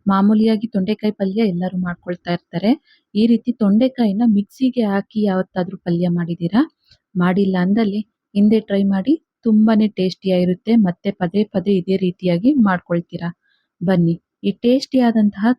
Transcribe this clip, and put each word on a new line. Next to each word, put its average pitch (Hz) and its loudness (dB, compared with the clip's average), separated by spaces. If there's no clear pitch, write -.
ಮಾಮೂಲಿಯಾಗಿ 214 2
ತೊಂಡೆಕಾಯಿ 208 -4
ಪಲ್ಯ 202 -2
ಎಲ್ಲರೂ 180 -4
ಮಾಡ್ಕೊಳ್ತಾ 175 -8
ಇರ್ತಾರೆ. 190 -4
ಈ 233 4
ರೀತಿ 233 -2
ತೊಂಡೆಕಾಯಿನ 226 0
ಮಿಕ್ಸಿಗೆ 247 -2
ಹಾಕಿ 196 -4
ಯಾವತ್ತಾದ್ರೂ 185 -4
ಪಲ್ಯ 175 0
ಮಾಡಿದ್ದೀರಾ? 170 -2
ಮಾಡಿಲ್ಲ 185 0
ಅಂದಲ್ಲಿ 208 0
ಹಿಂದೆ 214 4
ಟ್ರೈ 202 0
ಮಾಡಿ, 196 0
ತುಂಬಾನೇ 214 4
ಟೇಸ್ಟಿಯಾಗಿರುತ್ತೆ. 185 0
ಮತ್ತೆ 196 -6
ಪದೇ 202 0
ಪದೇ 196 0
ಇದೇ 190 -2
ರೀತಿಯಾಗಿ 180 0
ಮಾಡ್ಕೊಳ್ತೀರಾ. 170 -6
ಬನ್ನಿ, 170 2
ಈ 196 -6
ಟೇಸ್ಟಿ 262 0
ಆದಂತಹ 214 0